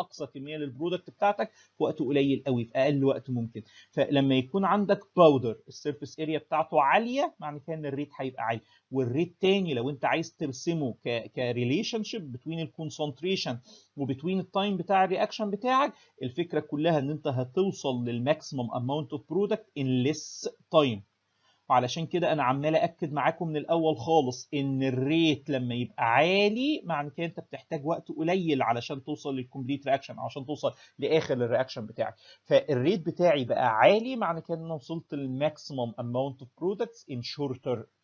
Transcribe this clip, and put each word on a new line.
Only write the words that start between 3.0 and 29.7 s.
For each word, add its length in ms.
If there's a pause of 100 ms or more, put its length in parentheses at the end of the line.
وقت 260
ممكن. 320 (280)
فلما 440
يكون 300
عندك 360 (160)
باودر 400 (120)
السيرفيس 520
اريا 180
بتاعته 440
عالية، 580
معنى 200
كده 160
إن 100
الريت 300
هيبقى 260
عالي. 180 (300)
والريت 500
تاني 340
لو 160
أنت 140
عايز 320
ترسمه 580 (100)
ك-، 320
كريليشن 680
شيب 340
between 220
الكونسنتريشن 1000 (380)
وبتوين 440
التايم 360
بتاع 280
الرياكشن 460
بتاعك، 420 (300)
الفكرة 380
كلها 380
إن 120
أنت 180
هتوصل 760
للماكسيمم 480
amount 640
of 20
product 440 (140)
in 80 (200)
less 420
time. 520 (680)
وعلشان 360
كده 260
أنا 100
عمال 340
أأكد 360
معاكم 360
من 80
الأول 400
خالص 580
إن 280
الريت 680
لما 240
يبقى 300
عالي 800
معنى 260
كده 160
أنت 140
بتحتاج 460
وقت 220
قليل 540
علشان 420
توصل 320
للكومبليت 500